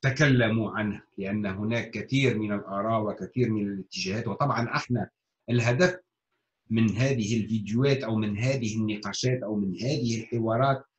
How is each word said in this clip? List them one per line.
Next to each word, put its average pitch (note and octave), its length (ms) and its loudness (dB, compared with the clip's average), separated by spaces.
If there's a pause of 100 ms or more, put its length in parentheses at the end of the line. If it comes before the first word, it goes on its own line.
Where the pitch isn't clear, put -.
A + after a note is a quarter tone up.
تكلموا A#2+ 680 4
عنه، G#2 320 -4 (140)
لأن G2+ 280 -2
هناك G#2+ 460 -2
كثير A#2 460 2
من G#2+ 160 -2
الآراء G2+ 500 -2
وكثير G#2 460 -2
من G#2 180 0
الاتجاهات. G2 600 -6
وطبعًا A#2+ 480 -2
احنا A#2 340 -2 (400)
الهدف B2 500 2 (720)
من A2+ 200 4
هذه A2+ 540 0
الفيديوهات A2+ 600 0
أو A2 120 -2
من G#2 220 0
هذه A#2+ 380 0
النقاشات G#2+ 680 -2
أو G#2+ 120 -4
من F#2+ 260 -2
هذه A#2+ 400 -2
الحوارات A#2+ 640 0 (140)